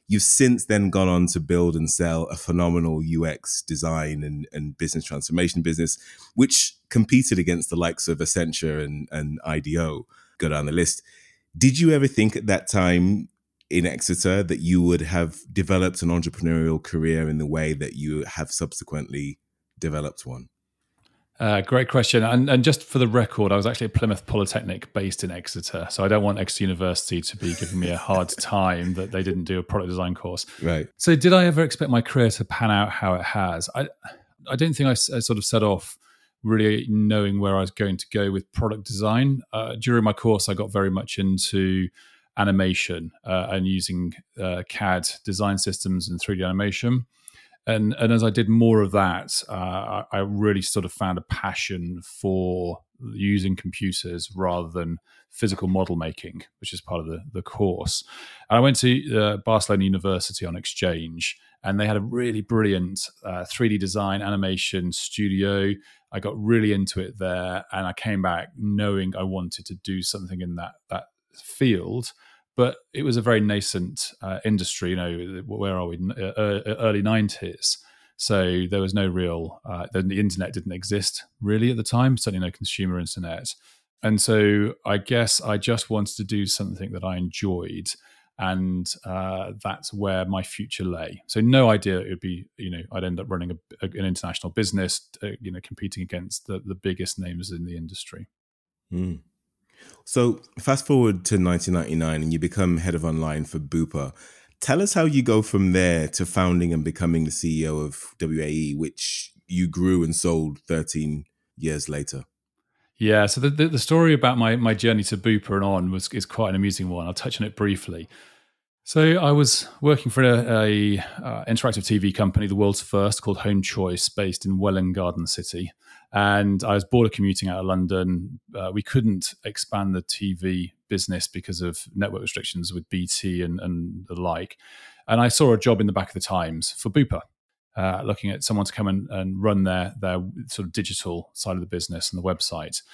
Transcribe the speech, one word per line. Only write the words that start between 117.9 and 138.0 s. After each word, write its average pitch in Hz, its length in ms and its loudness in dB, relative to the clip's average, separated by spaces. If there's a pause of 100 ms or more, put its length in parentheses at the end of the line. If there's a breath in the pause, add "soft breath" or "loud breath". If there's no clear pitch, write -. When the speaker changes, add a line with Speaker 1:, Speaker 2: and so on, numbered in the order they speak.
Speaker 2:
So 160 320 6
I 151 140 6
was 143 360 4 (140)
working 143 320 4
for 131 100 6
a, 120 140 8 (260)
a, 104 360 4 (220 loud breath)
uh, 113 220 -8
interactive 113 420 0
T 107 120 4
V 95 160 2
company, 101 340 2
the 98 80 -2
world's 101 260 2
first, 101 400 0
called 101 180 -2
Home 101 220 2
Choice, 92 460 -2
based 98 380 -4
in 95 140 0
Welwyn 95 340 2
Garden 90 340 -2
City. - 460 -6 (420 soft breath)
And 101 480 2
I 104 120 2
was 98 100 0
bored 120 220 4
of - 40 -4
commuting 98 380 0
out 92 100 -4
of 92 60 -4
London. 92 720 0 (160)
Uh, 92 160 -6
we 104 120 -2
couldn't 110 500 0 (100)
expand 101 520 -4
the 90 80 -2
T 98 320 -4
V 90 380 -4 (140)
business 92 400 -4
because 90 320 -10
of 87 260 -6 (100)
network 98 260 -4
restrictions - 500 -8
with 87 180 -10
B 90 180 -2
T 90 340 -2
and, 87 180 -4
and 90 480 -6
the 90 60 -12
like. 87 440 -4 (500 loud breath)
And 113 120 4
I 120 80 8
saw 123 260 6
a 110 40 6
job 107 240 4
in 104 60 4
the 101 60 0
back 92 160 -2
of - 40 -14
the 95 60 -8
Times 82 500 -4
for - 220 -6
Bupa, 95 300 2 (540)
uh, 95 300 -2